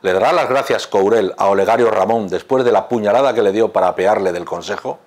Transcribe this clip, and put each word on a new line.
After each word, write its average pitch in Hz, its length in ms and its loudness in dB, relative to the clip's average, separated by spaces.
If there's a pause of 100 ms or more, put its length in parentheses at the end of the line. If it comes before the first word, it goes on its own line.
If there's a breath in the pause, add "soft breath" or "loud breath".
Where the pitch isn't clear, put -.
¿le 92 120 0
dará 107 180 2
las 160 160 0
gracias 127 400 -2
Courel 101 500 2
a 98 100 0
Olegario 104 440 2
Ramón 101 380 0
después 127 340 -2
de 120 80 2
la 98 160 2
puñalada 120 460 0
que 113 80 0
le 101 100 2
dio 107 220 0
para 92 160 2
apearle 95 420 0
del 85 140 -6
Consejo? 92 600 -10